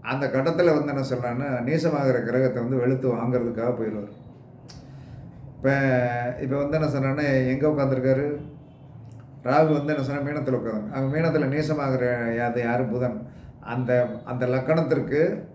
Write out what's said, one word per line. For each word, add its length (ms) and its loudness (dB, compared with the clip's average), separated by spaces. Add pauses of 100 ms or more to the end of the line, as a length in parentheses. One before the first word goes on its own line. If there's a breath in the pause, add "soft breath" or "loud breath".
அந்த 260 -2
கட்டத்துல 460 4
வந்து 200 2
என்ன 80 -2
சொல்றான்னா, 480 -2 (120)
நீசமாகிற 600 2
கிரகத்தை 380 2
வந்து 160 0
வெளுத்து 380 2
வாங்குறதுக்காக 580 0
போயிடுவார். 380 -4 (1400 loud breath)
இப்ப, 140 0 (720)
இப்ப 160 -2
வந்து 200 0
என்ன 120 2
சொன்னான்னா, 340 0
எங்க 440 2
உட்கார்ந்திருக்காரு? 580 2 (1160)
ராகு 300 4
வந்து 200 0
என்ன 100 0
சொன்னா, 280 -2
மீனத்துல 180 -2
உட்கார்ந்து-, 420 -2
அங்க 260 -2
மீனத்துல 300 2
நீசமாகிற 580 0 (300)
யாது-, 280 0
யாரு? 200 0
புதன். 440 -2 (320 loud breath)
அந்த, 480 0 (180)
அந்த 220 -2
லக்கணத்திற்கு 960 0 (120)